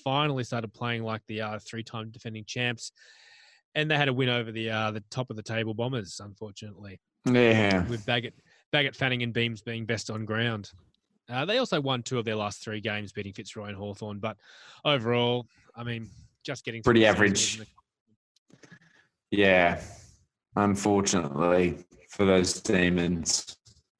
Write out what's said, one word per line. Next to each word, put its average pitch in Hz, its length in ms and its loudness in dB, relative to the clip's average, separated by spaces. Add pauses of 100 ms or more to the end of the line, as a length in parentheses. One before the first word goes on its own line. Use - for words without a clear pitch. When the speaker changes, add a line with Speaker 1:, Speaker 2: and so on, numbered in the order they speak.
Speaker 1:
finally 139 400 0
started 113 300 -6
playing 117 300 -4
like 110 220 -6
the, 107 140 -8
uh, 107 180 -6
three-time 113 520 -10
defending 110 360 -12
champs. 123 460 -4 (800)
And 156 160 0
they 151 60 2
had 143 120 2
a 131 40 2
win 127 160 0
over 120 240 -2
the, 113 160 -4
uh, 110 220 -2
the 107 200 -6
top 127 200 -6
of 110 60 -10
the 107 60 -12
table 113 300 -4
Bombers, 113 500 -6
unfortunately. 101 760 -16 (240)
Speaker 2:
Yeah. 110 640 6
Speaker 1:
With 113 160 -6
Baggett, 120 300 -2 (380)
Baggett, 143 220 0
Fanning 127 280 0
and 117 100 -4
Beams 117 300 -2
being 113 240 -8
best 113 240 -4
on 110 160 -6
ground. 110 440 -2 (600)
Uh, 131 160 -4
they 214 100 0
also 226 240 0
won 131 220 -2
two 127 160 -4
of 110 80 -2
their 110 100 -2
last 104 260 -4
three 110 200 -6
games, 104 280 -6
beating 101 220 -10
Fitzroy 104 360 -12
and 101 80 -10
Hawthorn. 104 420 -10
But 107 180 -6 (480)
overall, 120 600 0 (280)
I 117 80 -14
mean, 117 280 -8 (340)
just 135 180 -10
getting 117 200 -8
Speaker 2:
Pretty 117 240 8
Speaker 1:
through 101 240 6
the 98 60 2
season 110 260 -2
Speaker 2:
average. - 80 -20 (920)
Speaker 1:
wasn't - 100 -20
a - 40 -20 (540)
Speaker 2:
Yeah, 92 500 6 (760)
unfortunately 92 1200 2 (320)
for 101 160 0
those 92 340 4
Demons. 87 960 0 (440)